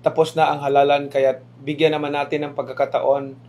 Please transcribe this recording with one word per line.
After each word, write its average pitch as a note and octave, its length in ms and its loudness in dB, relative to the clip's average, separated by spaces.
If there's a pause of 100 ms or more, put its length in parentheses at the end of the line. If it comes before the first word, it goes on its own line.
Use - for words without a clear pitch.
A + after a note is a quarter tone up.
Tapos D#3+ 320 0
na D3+ 160 2
ang C#3+ 80 -6
halalan, C#3+ 480 2
kaya't C3+ 320 0 (240)
bigyan D3+ 320 0
naman D3 160 -4
natin D3 320 -2
ng C#3 80 -12
pagkakataon C3+ 800 -2 (140)